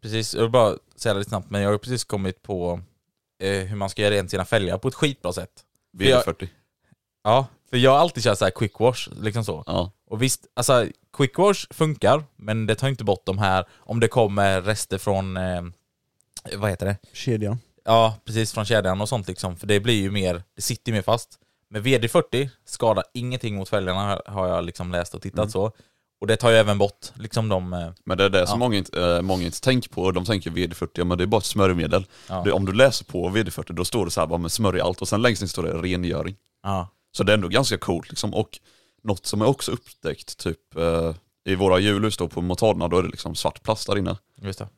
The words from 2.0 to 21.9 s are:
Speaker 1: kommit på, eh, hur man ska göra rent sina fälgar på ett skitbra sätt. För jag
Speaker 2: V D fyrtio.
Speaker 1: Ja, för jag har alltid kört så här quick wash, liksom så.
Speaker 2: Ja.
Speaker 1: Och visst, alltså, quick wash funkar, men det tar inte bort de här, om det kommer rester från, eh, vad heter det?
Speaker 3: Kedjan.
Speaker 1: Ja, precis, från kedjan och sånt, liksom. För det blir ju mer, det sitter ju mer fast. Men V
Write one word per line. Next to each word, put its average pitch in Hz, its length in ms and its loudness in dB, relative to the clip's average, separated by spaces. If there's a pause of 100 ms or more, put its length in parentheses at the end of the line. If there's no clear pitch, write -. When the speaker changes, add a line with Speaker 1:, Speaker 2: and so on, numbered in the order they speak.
Speaker 1:
kommit 95 380 -6
på, 87 380 -4 (640)
eh, 98 80 0 (120)
hur 98 120 -8
man 98 140 -4
ska - 120 -6
göra 104 120 4
rent 98 180 -2
sina 92 140 -2
fälgar 95 320 0
på 131 100 -4
ett 123 80 -4
skitbra 131 380 -2
sätt. 87 160 -8 (480)
För 95 80 -2
jag 131 120 8
Speaker 2:
V - 0 -
D 123 80 4
fyrtio. 87 240 -6 (760)
Speaker 1:
Ja, 123 240 4 (220)
för 127 80 -2
jag 131 140 6
har 139 60 6
alltid 156 260 2
kört 107 140 2
så 104 80 2
här 92 60 2
quick - 280 -4
wash, 123 280 2 (140)
liksom 107 240 -4
så. 82 200 -8
Speaker 2:
Ja. 90 260 -2 (180)
Speaker 1:
Och 110 120 -4
visst, - 320 -2
alltså, 120 320 4 (320)
quick 135 200 0
wash 196 320 4
funkar, 151 540 2 (120)
men 110 300 -2
det 107 100 2
tar 131 120 -2
inte 131 160 -4
bort 101 220 0
de 95 120 -2
här, 95 280 2 (120)
om - 220 -4
det 117 80 4
kommer 101 540 2
rester 101 360 -4
från, 95 400 -2
eh, 92 240 -4 (960)
vad 104 120 0
heter 95 160 -4
det? 101 120 -2 (160)
Speaker 3:
Kedjan. 110 460 -4 (260)
Speaker 1:
Ja, 113 300 4 (100)
precis, 110 280 -2
från 107 120 -4
kedjan 98 360 2
och 104 80 -4
sånt, 107 180 -4
liksom. 90 300 -6
För 101 100 -12
det 104 120 4
blir 110 220 2
ju 95 100 -2
mer, 92 320 0 (120)
det 110 60 -12
sitter 117 300 -4
ju 110 40 0
mer 101 60 0
fast. 113 280 0 (400)
Men 107 140 -8
V 131 140 4